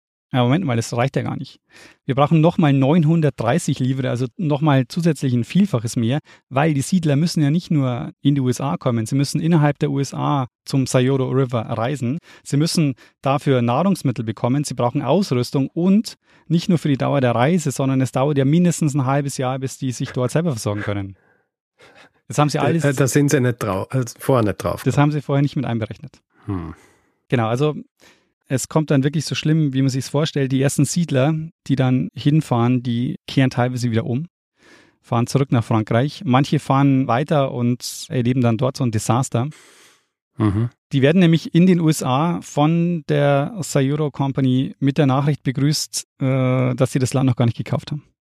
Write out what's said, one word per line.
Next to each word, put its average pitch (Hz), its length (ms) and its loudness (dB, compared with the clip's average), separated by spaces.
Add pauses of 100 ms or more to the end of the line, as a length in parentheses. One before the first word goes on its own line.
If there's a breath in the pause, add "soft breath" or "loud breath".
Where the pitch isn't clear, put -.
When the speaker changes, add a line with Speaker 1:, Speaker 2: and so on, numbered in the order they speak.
(300)
Speaker 1:
"Ja, 127 120 2
Moment 123 240 2
mal, 120 100 0
das 117 180 -4
reicht 123 220 0
ja 127 60 -2
gar - 140 -6
nicht. - 220 -14 (460 loud breath)
Wir 120 100 -2
brauchen 147 280 4
nochmal 156 320 4
neunhundertdreißig 147 1080 2
Livre, 131 300 -2
also 123 160 -2 (100)
nochmal 143 500 2
zusätzlich 160 460 -2
ein 120 120 2
Vielfaches 127 520 0
mehr, 120 240 0 (300 soft breath)
weil 151 240 2
die 135 80 0
Siedler 156 340 0
müssen 165 260 0
ja 143 80 2
nicht 170 200 -2
nur 131 500 -2
in 143 140 2
die 135 80 0
U 127 80 0
S 120 100 -2
A 139 160 -4
kommen, 117 300 -2
sie - 100 -4
müssen 139 240 -2
innerhalb 151 380 2
der 147 120 -2
U 139 80 -4
S 139 140 -4
A 139 360 -2 (180)
zum 131 200 0
Sayuro 131 440 0
River 127 320 0
reisen, 123 560 -4 (260 loud breath)
sie 139 140 -2
müssen 151 360 0 (280 soft breath)
dafür 139 400 0
Nahrungsmittel 131 600 0
bekommen, 123 420 -2
sie 139 100 -8
brauchen 123 260 -2
Ausrüstung 135 720 0
und 190 440 0 (300 soft breath)
nicht 165 220 0
nur 180 100 4
für 156 100 -4
die 135 100 2
Dauer 135 240 0
der 120 120 2
Reise, 147 360 2
sondern 135 320 0
es 127 100 -2
dauert 139 240 0
ja 135 80 2
mindestens 160 500 2
ein 135 120 0
halbes 139 320 -2
Jahr, 131 200 -4
bis 131 200 -8
die 131 140 -4
sich 131 180 -8
dort 123 200 -2
selber 165 200 0
versorgen 104 320 -4
können." 98 340 -6 (1080 soft breath)
Das - 100 -14
haben 147 140 2
sie 151 80 -2
Speaker 2:
Äh, 135 40 -2
Speaker 1:
alles 156 220 0
Speaker 2:
äh, 143 80 2
da 135 140 0
sind 143 240 2
sie 147 100 2
nicht 123 220 -2
drau-, 101 280 -4
äh, 131 140 -2 (140)
vorher 123 260 2
nicht 98 180 -2
drauf 87 200 -4
Speaker 1:
Das - 20 -4
Speaker 2:
gekommen. 143 200 2
Speaker 1:
haben 147 80 2
sie 147 100 -4
vorher 143 180 -2
nicht 143 160 -2
mit 131 80 -4
einberechnet. 113 560 -8 (240)
Speaker 2:
Hm. 87 300 -8 (540 soft breath)
Speaker 1:
Genau, 113 200 0
also 143 280 -2 (760 soft breath)
es 135 180 -4
kommt 156 220 0
dann 135 140 4
wirklich 151 220 -2
so - 80 -6
schlimm, 151 400 0
wie 135 80 2
man 135 80 2
sich's 127 180 -4
vorstellt. 143 440 -2
Die 131 100 2
ersten 139 240 2
Siedler, 156 480 0 (320)
die 139 100 0
dann 127 380 0
hinfahren, 127 680 2
die 123 340 -4 (100)
kehren 131 240 2
teilweise 123 400 -2
wieder 110 160 0
um, 135 180 -4 (800 soft breath)
fahren 120 240 -2
zurück 135 260 0
nach 120 120 2
Frankreich. 117 600 0
Manche 139 340 2
fahren 135 500 2
weiter 139 440 0
und 120 560 -4
erleben 127 320 0
dann 117 160 2
dort 131 220 -2
so 135 60 -2
ein 117 60 0
Desaster. 120 600 -2 (880 soft breath)
Speaker 2:
Mhm. 110 320 0 (220)
Speaker 1:
Die 139 100 2
werden 160 160 4
nämlich 165 360 2
in 170 120 6
den 180 120 4
U 156 120 2
S 151 120 -2
A 151 380 -2
von 170 720 0
der 143 500 0
Sayuro 147 500 -2
Company 135 680 -2
mit 139 180 0
der 156 80 4
Nachricht 139 380 0
begrüßt, 139 640 -2 (140)
äh, 131 540 0
dass 123 180 0
sie 143 80 0
das 127 120 -2
Land 131 140 2
noch 127 100 2
gar 123 80 0
nicht 117 140 0
gekauft - 320 -6
haben. 151 140 -10 (300)